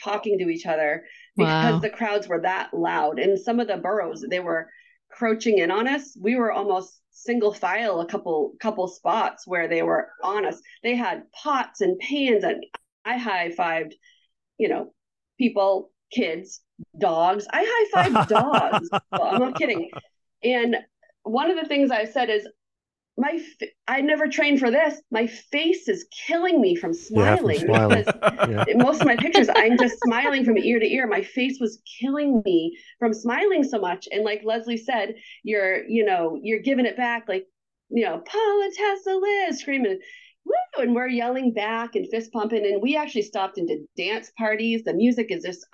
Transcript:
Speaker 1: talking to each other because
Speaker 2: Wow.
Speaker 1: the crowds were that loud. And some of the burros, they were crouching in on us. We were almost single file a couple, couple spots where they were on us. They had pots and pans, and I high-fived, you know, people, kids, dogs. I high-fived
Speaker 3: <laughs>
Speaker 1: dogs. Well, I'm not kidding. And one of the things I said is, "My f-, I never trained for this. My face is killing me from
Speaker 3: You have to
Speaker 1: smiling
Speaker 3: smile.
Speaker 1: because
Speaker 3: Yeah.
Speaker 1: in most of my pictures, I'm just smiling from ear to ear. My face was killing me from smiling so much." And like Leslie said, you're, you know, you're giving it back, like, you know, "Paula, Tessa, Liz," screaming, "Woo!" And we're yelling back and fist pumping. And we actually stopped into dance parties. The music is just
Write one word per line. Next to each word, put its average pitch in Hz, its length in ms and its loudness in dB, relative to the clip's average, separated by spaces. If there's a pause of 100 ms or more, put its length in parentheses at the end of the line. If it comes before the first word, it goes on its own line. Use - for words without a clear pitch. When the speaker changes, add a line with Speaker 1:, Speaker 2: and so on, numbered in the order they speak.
Speaker 1:
talking 208 380 -2
to 175 100 -2
each 165 160 -4
other 156 380 0 (320)
because 160 380 4
Speaker 2:
Wow. 165 60 2
Speaker 1:
the 208 100 -2
crowds 208 400 -4
were 170 120 0
that 185 320 -4
loud. 165 460 -2
And 190 180 2
some 233 220 -2
of 226 80 0
the 190 100 -2
burros, 170 500 -4
they 180 120 -2
were 165 300 -4 (400)
crouching 220 480 0
in 170 140 2
on 226 180 0
us. 277 300 -6
We 220 180 0
were 226 160 0
almost 190 480 -4 (100)
single 214 420 0
file 196 460 -2
a 170 60 -4
couple, 160 560 -2
couple 202 260 -2
spots - 580 -2
where 175 220 -2
they 165 160 0
were 165 240 0 (160)
on 403 220 -2
us. - 160 -6 (220)
They 240 120 0
had 202 280 -4 (100)
pots 277 480 -4
and 185 180 0
pans, 247 460 0
and - 200 -4 (380)
I 240 140 -4
high-fived, 170 760 -2 (640)
you 202 120 2
know, - 240 -6 (440)
people, 196 540 2 (220)
kids, 185 480 -6 (360)
dogs. 180 540 2
I 440 420 2
high-fived 349 340 4
Speaker 3:
<laughs> - 20 -
Speaker 1:
dogs. 220 600 2 (220)
Well, 185 120 -2
I'm 233 160 0
not 254 180 -2
kidding. 311 340 -4 (540)
And 240 320 2 (460)
one 262 280 0
of 349 60 0
the 302 100 -4
things 277 240 2
I 220 140 0
said 220 240 -2
is, 208 180 -2 (720)
"My 285 160 -2 (280)
f-, 220 80 -8 (180)
I 262 140 0
never 302 260 2
trained 294 320 2
for 247 120 2
this. 302 280 2 (120)
My 226 160 0
face 320 600 -2
is 190 200 -2 (200)
killing 339 320 2
me 180 160 4
from 170 160 -4 (200)
Speaker 3:
You 214 100 4
have 202 180 6
to - 40 -4
Speaker 1:
smiling - 160 0
Speaker 3:
smile. 110 300 4
Speaker 1:
because 147 600 2
Speaker 3:
Yeah. 107 180 0
Speaker 1:
in - 120 2
most 285 220 4
of 277 60 4
my 240 80 4
pictures, 339 380 4
I'm 240 240 6
just 240 260 2
smiling 254 420 2
from 220 120 4
ear 233 220 2
to 214 120 2
ear. 240 160 0
My 202 140 0
face 262 380 -2
was 220 220 -4 (180)
killing 277 440 0
me 170 340 0 (220)
from 233 140 0
smiling 294 500 0
so 233 160 -4
much." 185 320 -4
And 208 120 -2
like 208 200 -4
Leslie 226 340 -4
said, 226 380 -4 (280)
you're, 196 440 0
you 226 180 2
know, 170 360 0
you're 214 180 -2
giving 254 260 0
it 202 120 -4
back, 233 300 -4
like, 190 180 -4 (440)
you 233 140 2
know, - 160 -4
"Paula, 403 560 0
Tessa, 392 400 -2
Liz," 381 440 0
screaming, 233 400 -2 (460)
"Woo!" 659 360 -2
And 240 140 2
we're 247 120 -2
yelling 247 460 0
back 226 420 -4
and 190 140 -2
fist 226 220 -6
pumping. 220 340 -2
And 196 160 0
we 269 140 0
actually 302 280 -2
stopped 190 360 -6
into 151 260 -4 (100)
dance 208 420 -6
parties. 226 460 -2
The 165 120 -4
music 233 340 2
is 170 140 -6
just 180 300 -12